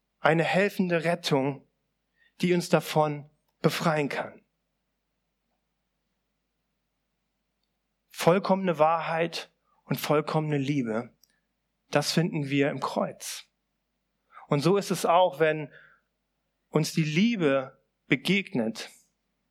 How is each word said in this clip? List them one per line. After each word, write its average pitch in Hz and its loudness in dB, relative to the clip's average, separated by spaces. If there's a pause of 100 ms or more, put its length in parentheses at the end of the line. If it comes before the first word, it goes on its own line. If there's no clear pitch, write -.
(200)
eine 160 4
helfende 180 0
Rettung, 151 -2 (760)
die 180 2
uns 170 0
davon 151 0 (320)
befreien 151 0
kann. - -10 (3750)
Vollkommene 190 0
Wahrheit 160 -2 (340)
und 143 -4
vollkommene 151 0
Liebe, 123 -2 (800)
das 147 -2
finden 160 -2
wir 139 0
im 139 -6
Kreuz. - -6 (1000)
Und 143 0
so 170 2
ist 190 -4
es - -4
auch, 175 4
wenn 156 0 (960)
uns 156 0
die 165 2
Liebe 151 0 (260)
begegnet, 139 -2 (600)